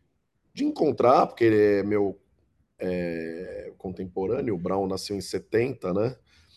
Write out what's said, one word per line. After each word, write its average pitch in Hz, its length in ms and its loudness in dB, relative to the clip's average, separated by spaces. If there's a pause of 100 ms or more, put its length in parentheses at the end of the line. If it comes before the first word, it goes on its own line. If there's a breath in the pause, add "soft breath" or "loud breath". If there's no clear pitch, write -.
(540)
de - 100 -4
encontrar, 143 600 4
porque - 180 -2
ele 110 160 6 (200)
é 98 40 0
meu, 101 360 0 (580)
é, 87 1000 -6
contemporâneo. 98 760 -4
O 87 60 -4
Brown 92 260 -2
nasceu 95 300 -4
em 95 60 -6
setenta, 107 720 -2
né? 110 240 0 (420 soft breath)